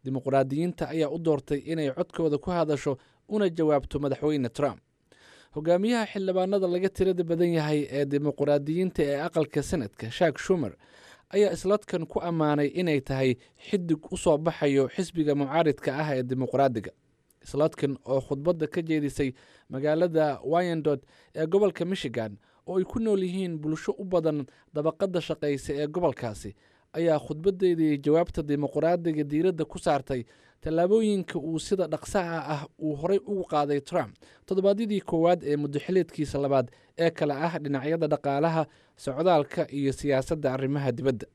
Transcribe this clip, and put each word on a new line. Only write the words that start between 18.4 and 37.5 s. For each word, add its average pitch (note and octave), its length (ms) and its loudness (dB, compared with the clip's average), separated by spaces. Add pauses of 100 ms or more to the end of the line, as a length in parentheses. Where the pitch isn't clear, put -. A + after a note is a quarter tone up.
ka F3 140 -4
jeedisay D3 520 -2 (360)
magaalada D#3 760 0
Wyandotte D#3 640 0 (280)
ee D#3+ 120 -2
gobolka F#3 380 2
Michigan, A2+ 520 -6 (300)
oo F#3 100 -4
ay F#3 60 2
ku A3+ 160 -4
nool G#3 240 0
yihiin F3+ 340 -4
bulsho D#3 400 -4
u G3+ 60 -10
badan D#3+ 420 0 (280)
dabaqadda D#3+ 480 -2
shaqaysa D3 580 -4
ee D3 80 -2
gobolkaasi, C3 680 -4 (380)
ayaa D#3+ 260 2
khudbaddeedii D#3+ 840 0
jawaabta E3 400 2
dimuqraadiga D3+ 800 0
diiradda D#3+ 420 0
ku - 140 -14
saartay C#3 440 -2 (400)
tallaabooyinka F#3+ 760 2
uu D#3+ 200 -4
sida F#3 280 -2
dhaqsaha E3 500 -2 (160)
ah C#3+ 80 -4 (180)
uu D#3 160 -2
horay F3+ 240 0
ugu G3 320 -4
qaaday D3 320 0
Trump D3+ 320 -4 (320)
toddobaadyadii G3+ 540 4
koowaad E3+ 420 4
ee D3 140 2
muddo C#3+ 220 -2
xileedkiisa D#3+ 600 0
labaad C3+ 320 2 (260)
ee E3 140 4
kala D3 320 -2
ah E3 160 -2